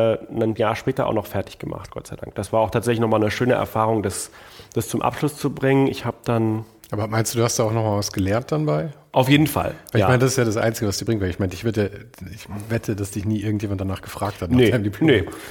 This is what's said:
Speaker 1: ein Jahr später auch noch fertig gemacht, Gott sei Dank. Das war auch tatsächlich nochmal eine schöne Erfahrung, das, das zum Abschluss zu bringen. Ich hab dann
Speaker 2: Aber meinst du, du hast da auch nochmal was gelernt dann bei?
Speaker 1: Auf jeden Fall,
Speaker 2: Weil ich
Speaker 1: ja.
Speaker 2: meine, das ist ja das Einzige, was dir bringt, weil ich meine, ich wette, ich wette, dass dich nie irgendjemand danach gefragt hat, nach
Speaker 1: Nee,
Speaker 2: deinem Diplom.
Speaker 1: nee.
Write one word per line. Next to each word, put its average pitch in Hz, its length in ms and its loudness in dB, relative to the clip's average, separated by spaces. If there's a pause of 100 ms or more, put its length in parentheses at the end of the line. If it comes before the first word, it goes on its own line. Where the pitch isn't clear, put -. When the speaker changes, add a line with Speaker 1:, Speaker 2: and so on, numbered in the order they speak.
(140)
Speaker 1:
ein 113 420 -2
Jahr 110 180 2
später 131 320 -2
auch 120 60 0
noch 107 140 -2
fertig - 320 -6
gemacht, - 320 -10
Gott - 160 -12
sei - 100 -12
Dank. - 180 -14
Das 104 180 -6
war 113 80 4
auch 110 100 2
tatsächlich 117 300 2
nochmal 110 200 4
eine 107 100 4
schöne 123 240 2
Erfahrung, 110 480 2
das, - 280 -4 (440)
das 117 140 -2
zum - 140 -2
Abschluss 135 340 -2
zu 143 140 -2
bringen. 135 380 2
Ich - 160 -6
hab - 200 -6
dann 110 400 0 (260)
Speaker 2:
Aber 104 180 -4
meinst 110 260 0
du, 117 40 0
du 117 60 4
hast 117 140 0
da 120 60 2
auch 110 80 0
nochmal 110 260 0
was 104 140 -4
gelernt 101 400 0
dann 151 120 0
bei? 151 260 -2 (220)
Speaker 1:
Auf 131 160 4
jeden 147 200 6
Fall, - 260 -2 (160)
Speaker 2:
Weil - 40 -6
ich 110 60 4
Speaker 1:
ja. 98 60 4
Speaker 2:
meine, 127 140 6
das 131 120 4
ist - 60 -2
ja 123 60 2
das 107 120 0
Einzige, 113 320 0
was 98 100 -2
dir - 60 -6
bringt, 113 160 0
weil 92 100 0
ich 87 100 -6
meine, 92 120 0
ich 92 120 -10
wette, 104 420 -2 (260)
ich - 140 -16 (240)
wette, 113 260 -2
dass 98 140 -4
dich 104 160 -6
nie 107 160 0
irgendjemand 101 380 -2
danach 95 220 -4
gefragt - 380 -6
hat, 90 100 -4
nach 85 60 4
Speaker 1:
Nee, 120 140 8
Speaker 2:
deinem 110 140 0
Diplom. 104 240 0
Speaker 1:
nee. 107 160 6 (260)